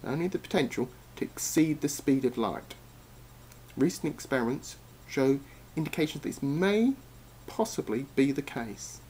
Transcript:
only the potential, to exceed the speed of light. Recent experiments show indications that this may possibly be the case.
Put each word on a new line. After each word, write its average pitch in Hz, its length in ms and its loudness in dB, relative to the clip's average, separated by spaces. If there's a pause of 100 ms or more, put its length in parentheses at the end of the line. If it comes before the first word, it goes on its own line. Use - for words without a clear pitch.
only 160 240 -2
the 196 120 -2
potential, 131 500 0 (260)
to - 80 -4
exceed - 580 2
the 143 80 0
speed 135 360 2
of 120 120 2
light. 107 360 -2 (1040)
Recent 147 360 0
experiments 127 640 -2 (320)
show 139 320 4 (360)
indications 156 480 -2
that - 60 -2
this - 140 -6
may 202 500 4 (520)
possibly - 720 -4
be 139 160 6
the 139 100 -2
case. - 580 -8 (100)